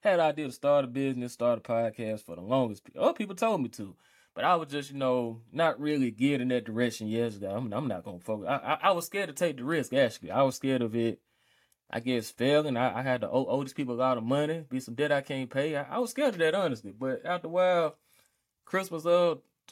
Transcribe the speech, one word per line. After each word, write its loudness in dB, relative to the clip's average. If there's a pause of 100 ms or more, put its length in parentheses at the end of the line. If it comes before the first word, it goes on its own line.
had 4
the 6
idea 2
to -6
start 4
a -6
business, -2
start 2
a -12
podcast -2
for -14
the -12
longest. 0
Pe-, -18
other 4
people -6
told 0
me -2
to, -12 (400)
but -4
I 4
was -4
just, -6
you -10
know, 0 (120)
not 0
really 0
geared 0
in 0
that 0
direction. -2
Yes, -2
I'm, -6
I'm -4
not -6
gonna -12
focus. -6
I, 2
I, -2 (100)
I 6
was 0
scared -4
to -10
take 0
the -8
risk, -2
actually. 2
I 4
was 2
scared 0
of -2
it, 0 (680)
I -4
guess, -2
failing. 2
I, 0
I -4
had 0
to -4
owe, 2
owe 0
these -10
people -4
a -6
lot 2
of -6
money, 0
be -4
some -12
debt 0
I 2
can't -6
pay. -2
I, -4
I -6
was -2
scared 0
of -4
that, 4
honestly. -2
But -4
after -4
a -8
while, 2 (680)
Christmas -4
of, 4 (320)